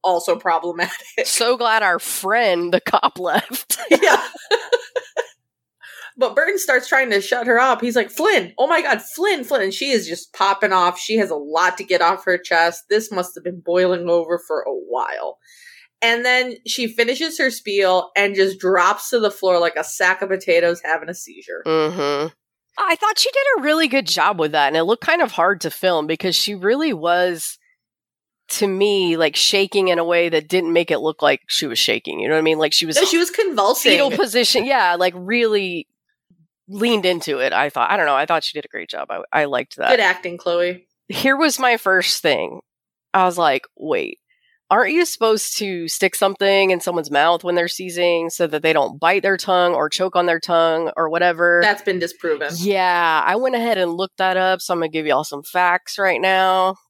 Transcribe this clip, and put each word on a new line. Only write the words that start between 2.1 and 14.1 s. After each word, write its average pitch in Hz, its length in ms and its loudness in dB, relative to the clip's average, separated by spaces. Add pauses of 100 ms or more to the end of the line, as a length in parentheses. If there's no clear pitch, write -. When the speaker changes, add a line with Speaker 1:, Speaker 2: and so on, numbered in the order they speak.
Speaker 2:
the 180 80 2
cop, - 380 0
<laughs> - 0 -
left. 180 580 -4 (140)
Speaker 1:
Yeah. 330 420 4
<laughs> - 40 -20 (1800)
But 240 160 -2
Burton 330 240 0
starts 262 300 0
trying 269 220 0
to 202 100 2
shut 233 260 -2
her 233 140 4
up. 247 220 2
He's 240 160 -2
like, 226 120 0
"Flynn, 302 480 0
oh 269 100 2
my 330 140 2
God, 277 200 0
Flynn, 339 420 -2
Flynn." 240 200 0
And 190 100 -2
she 277 180 -6
is 202 160 0
just 165 240 -10
popping 196 400 0
off. 180 260 2
She 220 200 -2
has 202 120 0
a 160 60 -2
lot 160 420 0
to 196 60 -10
get 180 180 2
off 180 220 2
her 180 140 0
chest. 170 520 0
This 214 220 0
must 180 240 -6
have 175 80 -16
been 175 160 -8
boiling 175 500 0
over 170 300 0